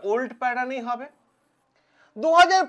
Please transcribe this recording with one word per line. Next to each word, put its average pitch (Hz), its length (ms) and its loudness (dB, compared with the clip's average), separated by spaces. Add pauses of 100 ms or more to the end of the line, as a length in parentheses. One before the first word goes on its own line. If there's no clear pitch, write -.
ওল্ড 233 220 -2 (100)
প্যাটার্নেই 254 480 -6
হবে। 247 160 -8 (1200)
দু 320 60 0 (100)
হাজার 359 300 6